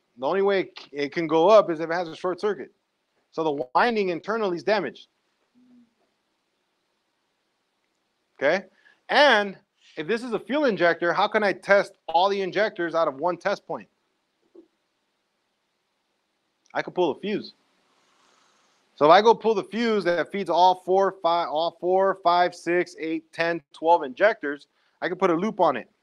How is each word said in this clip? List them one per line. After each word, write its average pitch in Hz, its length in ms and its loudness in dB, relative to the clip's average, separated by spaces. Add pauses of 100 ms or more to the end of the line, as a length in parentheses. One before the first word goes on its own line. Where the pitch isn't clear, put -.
(180)
The 131 80 -6
only 185 160 0
way 196 180 2
it - 180 -8
c-, - 140 -20
it 143 200 -6
can 165 160 -6
go 160 200 4
up 196 220 6
is 160 80 -4
if 160 100 -6
it 165 60 -4
has 175 140 -6
a 156 80 -16
short 180 240 -6
circuit. 175 320 -6 (580)
So 160 140 -6
the 151 300 -4
winding 226 340 0
internally 185 480 -4
is 147 80 -14
damaged. 170 420 -4 (3250)
Okay? 170 260 0 (440)
And 208 480 2 (400)
if 156 120 -10
this 220 160 -4
is 247 80 -8
a 196 80 -4
fuel 294 240 -2
injector, 170 480 0
how 190 160 0
can 214 160 -2
I 190 80 0
test 196 400 0 (160)
all 175 200 2
the 202 140 -2
injectors 175 520 -4
out 165 120 0
of 143 100 -4
one 170 200 -4
test - 300 -6
point? 120 220 -12 (2750)
I 151 80 -4
could 160 120 -14
pull 175 180 0
a - 80 -10
fuse. 190 340 -8 (1400)
So 143 80 2
if 156 80 8
I 196 100 8
go 226 100 8
pull 220 220 0
the 196 80 -2
fuse 214 420 -4
that 170 280 -2
feeds 190 180 -6
all 180 340 2
four, 190 380 2
five, 170 260 0
all 160 320 -4
four, 190 440 0
five, 175 280 2
six, 170 460 -4
eight, 160 340 -10
ten, 165 300 -4 (100)
twelve 165 300 2
injectors, 147 640 -2 (340)
I 156 80 -6
can 175 80 -6
put 185 140 0
a 165 40 2
loop 190 260 -4
on 151 160 2
it, 104 120 -10 (140)